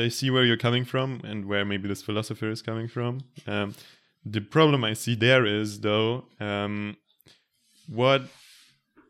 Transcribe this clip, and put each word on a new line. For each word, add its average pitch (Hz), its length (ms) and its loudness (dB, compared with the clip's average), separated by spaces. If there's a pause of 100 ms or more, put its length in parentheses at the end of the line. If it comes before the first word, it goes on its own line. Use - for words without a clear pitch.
I 120 40 2
see 131 220 -2
where 127 120 4
you're 117 240 4
coming 123 180 2
from 131 380 -4
and 104 220 -8
where 101 200 0
maybe 101 220 -4
this 98 140 -6
philosopher 107 480 -4
is 110 140 -6
coming 113 260 -6
from. 120 320 -6 (260)
Um, 104 280 -4 (500)
the 107 160 -4
problem 143 420 4
I 107 100 0
see 117 220 -2
there 120 300 6
is, 104 360 -2
though, 110 440 2 (140)
um, 104 580 -4 (920)
what 131 320 2 (880)